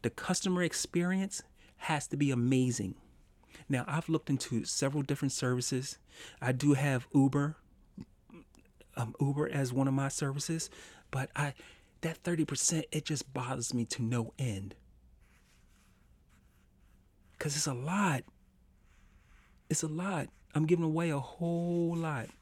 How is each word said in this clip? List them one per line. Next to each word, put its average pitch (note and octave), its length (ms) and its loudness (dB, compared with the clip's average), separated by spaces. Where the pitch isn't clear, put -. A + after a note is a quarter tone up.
The A#2 80 0
customer F3+ 540 0
experience F#3 760 0
has - 320 -2
to - 80 -4
be C#3+ 160 4
amazing. B2 640 2
Now, C3 180 0
I've D3+ 220 -2
looked D#3+ 220 0
into B2 340 0
several C#3 400 0
different C#3 260 0
services. B2+ 680 -2
I B2+ 80 0
do C#3 220 4
have C3+ 420 2
Uber, C#3+ 420 4
um, A#2+ 240 -4
Uber C#3+ 300 2
as C3+ 220 0
one C3 140 2
of C3+ 80 2
my C3+ 140 2
services, D3 600 -2
but C3 240 -4
I, C#3+ 180 -2
that E3 160 -2
thirty E3 280 0
percent, D#3+ 460 0
it D3+ 140 -2
just - 280 -4
bothers B2 400 -4
me A#2+ 120 2
to - 180 -4
no A#2 380 0
end. G2 340 -4
'Cause D3 160 -2
it's D3 140 0
a C3+ 60 0
lot. D#3+ 500 2
It's D#3 160 0
a D#3+ 40 -4
lot. E3+ 400 -2
I'm D#3 140 4
giving E3+ 180 4
away D#3+ 260 2
a C#3+ 100 0
whole E3+ 760 0
lot. D#3+ 340 -2